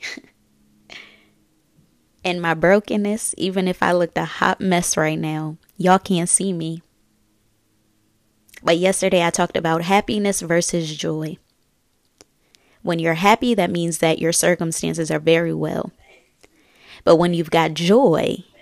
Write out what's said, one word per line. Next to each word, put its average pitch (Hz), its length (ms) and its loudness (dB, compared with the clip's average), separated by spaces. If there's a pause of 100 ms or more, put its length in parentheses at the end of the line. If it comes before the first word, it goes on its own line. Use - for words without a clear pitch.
(160)
<laughs> - 0 - (2000)
In 180 160 -4
my 170 140 -2
brokenness, 202 840 0
even 185 300 -2
if 180 160 -2
I 175 100 2
looked 175 240 0
a 165 80 -2
hot 190 360 -2
mess 180 360 0
right 156 220 0
now, 156 380 -6 (200)
y'all 185 220 4
can't 175 300 -2
see 190 240 -2
me. 165 300 -8 (1800)
But 170 160 2
yesterday 185 460 2
I 170 60 2
talked 175 260 -2
about 160 260 0
happiness 202 580 0
versus 170 560 -2
joy. 156 420 -6 (1400)
When 170 160 -2
you're 165 160 0
happy, 208 400 4
that 185 160 0
means 170 280 -2
that 160 200 2
your 160 140 -2
circumstances 165 800 -2
are 156 80 -2
very 165 360 0
well. 156 360 -6 (1120)
But 165 120 8
when 175 180 2
you've 165 160 -4
got 160 240 2
joy, 180 680 2 (180)